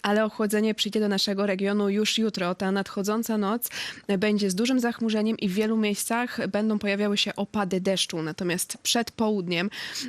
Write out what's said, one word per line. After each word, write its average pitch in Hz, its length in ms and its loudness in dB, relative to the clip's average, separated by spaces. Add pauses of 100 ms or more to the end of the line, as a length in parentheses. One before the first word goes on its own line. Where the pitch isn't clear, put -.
ale 214 240 2
ochłodzenie 214 500 0
przyjdzie 214 240 -2
do 214 80 2
naszego 202 380 0
regionu 202 440 2
już 214 280 2
jutro. 190 380 0
Ta 190 160 0
nadchodząca 208 680 -2
noc 208 320 0 (500)
będzie 208 300 2
z 180 60 0
dużym 247 240 2
zachmurzeniem 226 580 0
i 202 120 -2
w 180 40 -2
wielu 214 240 2
miejscach 226 720 0
będą 214 320 0
pojawiały 202 380 0
się - 180 -2
opady 196 460 -2
deszczu. 185 400 0
Natomiast 170 600 -4
przed - 280 0
południem, 196 580 0 (380)